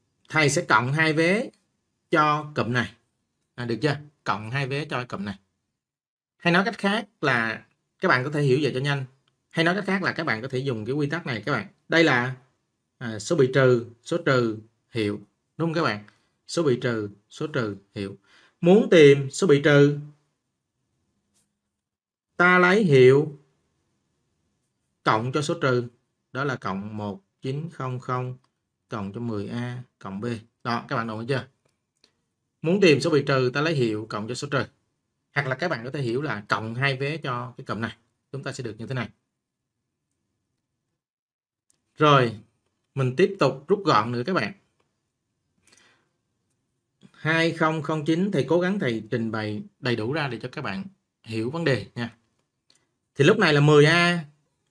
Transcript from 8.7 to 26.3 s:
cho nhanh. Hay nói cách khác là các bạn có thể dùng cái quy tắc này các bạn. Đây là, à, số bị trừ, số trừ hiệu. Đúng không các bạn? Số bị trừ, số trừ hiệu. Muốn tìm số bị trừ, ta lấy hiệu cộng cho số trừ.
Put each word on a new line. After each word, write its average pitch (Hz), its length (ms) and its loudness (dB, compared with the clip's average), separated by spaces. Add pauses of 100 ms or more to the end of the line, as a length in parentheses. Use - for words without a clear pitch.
cho 127 60 -6
nhanh. 139 260 -4 (440)
Hay 160 160 0
nói 175 100 0
cách 202 100 -6
khác 196 180 -2
là 135 80 0
các 160 120 -6
bạn 113 180 -4
có 127 60 -8
thể 127 120 -6
dùng 120 260 -6
cái 131 100 -4
quy 147 140 -2
tắc 165 160 -8
này 113 200 -6
các 147 60 -4
bạn. 107 160 -4 (220)
Đây 165 140 6
là, 131 320 2 (640)
à, 113 220 -10
số 170 160 -4
bị 135 180 4
trừ, 127 320 4 (180)
số 170 140 -4
trừ 123 400 0 (340)
hiệu. 104 300 -4 (360)
Đúng 165 100 -2
không 160 60 -4
các 165 100 0
bạn? 104 200 -4 (440)
Số 170 160 -2
bị 123 180 2
trừ, 113 280 -4 (200)
số - 180 -10
trừ 113 300 -6 (180)
hiệu. 98 220 -10 (440)
Muốn 202 300 6
tìm 139 400 8
số - 160 -2
bị 143 160 4
trừ, 147 360 4 (2500)
ta 180 220 4
lấy 185 240 4
hiệu 139 560 6 (1600)
cộng 123 280 0
cho 151 100 -2
số 160 200 -2
trừ. 123 260 0 (440)